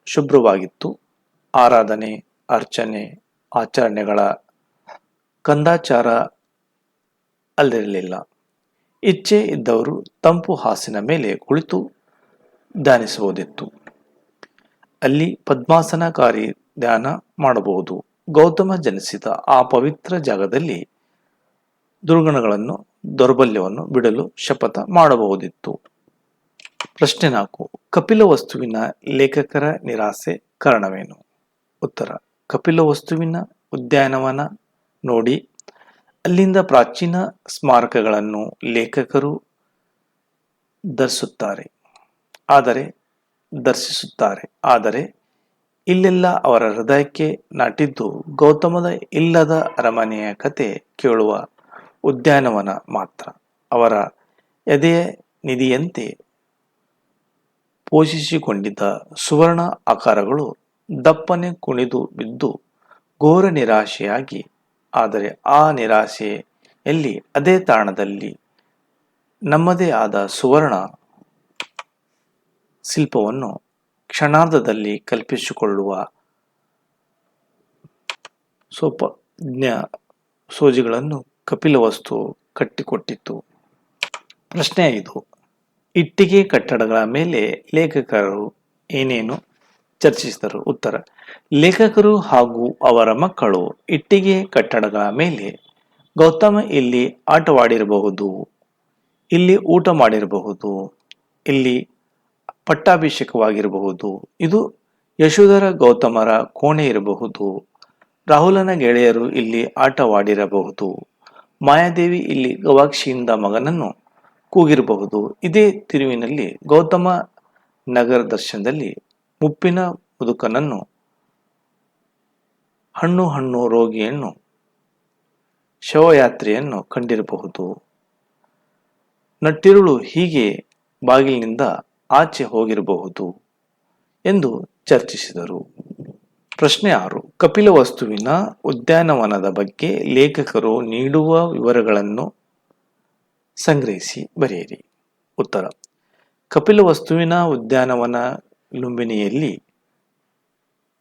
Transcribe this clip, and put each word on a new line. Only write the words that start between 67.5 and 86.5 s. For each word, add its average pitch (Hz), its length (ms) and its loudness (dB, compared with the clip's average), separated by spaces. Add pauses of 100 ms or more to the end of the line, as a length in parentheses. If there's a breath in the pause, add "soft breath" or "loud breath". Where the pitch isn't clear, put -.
ತಾಣದಲ್ಲಿ 101 800 -2 (1000)
ನಮ್ಮದೇ 175 480 0
ಆದ 104 360 -2
ಸುವರ್ಣ 135 480 2 (2250)
ಶಿಲ್ಪವನ್ನು 127 720 -4 (460)
ಕ್ಷಣಾರ್ಧದಲ್ಲಿ 123 880 2
ಕಲ್ಪಿಸಿಕೊಳ್ಳುವ 101 1080 -6 (2750)
ಸೋಪಜ್ಞ - 920 -6 (840)
ಸೋಜಿಗಳನ್ನು 131 760 0 (180)
ಕಪಿಲವಸ್ತು 113 920 0 (160)
ಕಟ್ಟಿಕೊಟ್ಟಿತು. - 920 -10 (1040)
ಪ್ರಶ್ನೆ 170 380 -2
ಐದು, 110 400 -6 (720)
ಇಟ್ಟಿಗೆ 185 480 2
ಕಟ್ಟಡಗಳ 113 600 0